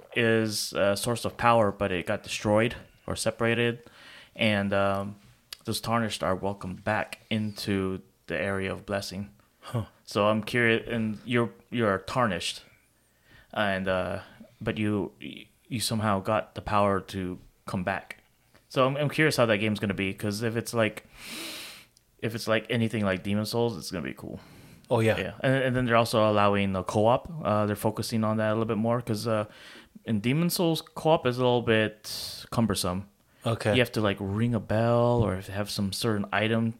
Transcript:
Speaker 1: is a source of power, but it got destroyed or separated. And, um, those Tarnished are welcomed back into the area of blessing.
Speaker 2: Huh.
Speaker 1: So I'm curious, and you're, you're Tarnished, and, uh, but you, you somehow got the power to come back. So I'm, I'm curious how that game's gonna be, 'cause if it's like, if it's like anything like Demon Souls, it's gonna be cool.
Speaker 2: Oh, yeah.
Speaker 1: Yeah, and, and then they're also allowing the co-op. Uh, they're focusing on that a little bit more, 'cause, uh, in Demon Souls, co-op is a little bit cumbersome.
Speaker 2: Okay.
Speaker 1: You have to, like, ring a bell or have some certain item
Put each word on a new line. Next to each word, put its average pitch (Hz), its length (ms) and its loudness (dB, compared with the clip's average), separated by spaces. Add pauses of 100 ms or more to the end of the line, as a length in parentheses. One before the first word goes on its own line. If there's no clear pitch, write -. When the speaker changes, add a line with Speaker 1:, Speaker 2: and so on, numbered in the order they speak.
(160)
Speaker 1:
is 113 560 2
a 101 240 4
source 120 280 -4
of - 120 -4
power, 117 360 4
but 101 200 -2
it 87 140 -2
got 104 160 -4
destroyed 110 520 0 (320)
or - 100 -4
separated. 117 640 0 (560)
And, 101 360 2
um, 98 440 0 (500)
those 110 140 -4
Tarnished 113 420 -2
are 92 140 2
welcomed 95 480 -6
back 107 360 -2 (100)
into 98 680 -2 (260)
the 85 140 -4
area 95 320 -2
of 92 140 -10
blessing. 101 440 -6 (300)
Speaker 2:
Huh. 113 240 -4 (200)
Speaker 1:
So 104 240 2
I'm 110 140 2
curious, 113 480 2
and 110 340 -2
you're, 120 260 0 (200)
you're 104 300 2
Tarnished, 104 600 -2 (920)
and, 95 340 0
uh, 92 300 -2 (420)
but 110 160 -4
you, 104 360 0 (560)
you 117 120 -4
somehow 104 400 0
got - 340 -2
the - 60 -8
power 101 400 2
to 90 380 -8 (260)
come 95 180 -4
back. 95 360 -6 (500)
So 131 180 2
I'm, 139 100 0
I'm 143 120 0
curious 151 300 2
how 120 80 6
that 110 100 4
game's 107 240 0
gonna 101 140 -2
be, 95 180 -2
'cause 104 300 -4
if 113 140 -2
it's - 180 -6
like, 110 320 0 (1120)
if 113 160 -6
it's 113 140 -8
like 110 200 2
anything 113 360 0
like 92 180 0
Demon 104 240 -2
Souls, 117 320 -2
it's - 120 -10
gonna 85 140 -6
be 62 100 -6
cool. - 260 -12 (500)
Speaker 2:
Oh, 117 100 4
yeah. 110 160 4
Speaker 1:
Yeah, 92 240 -4
and, 135 140 4 (100)
and 127 120 0
then 127 100 0
they're 117 100 4
also 113 340 4
allowing 101 440 4
the 92 80 -2
co-op. 117 500 2 (100)
Uh, 104 220 2
they're 104 120 0
focusing 110 460 -2
on 110 140 0
that 110 120 2
a 107 40 2
little 113 140 0
bit 110 100 0
more, 117 240 0
'cause, 110 260 -4
uh, 107 200 0 (580)
in 110 160 0
Demon 151 300 2
Souls, 165 320 0
co-op - 440 0
is 123 120 2
a - 20 -2
little 123 220 4
bit - 880 0
cumbersome. 98 560 0 (400)
Speaker 2:
Okay. 113 280 0
Speaker 1:
You - 60 6
have 120 120 0
to, 117 80 0
like, 101 200 2
ring 107 340 0
a 101 60 0
bell 120 600 2
or 95 140 0 (160)
have 104 180 -4
some 98 220 -2
certain 104 400 -2
item 113 480 0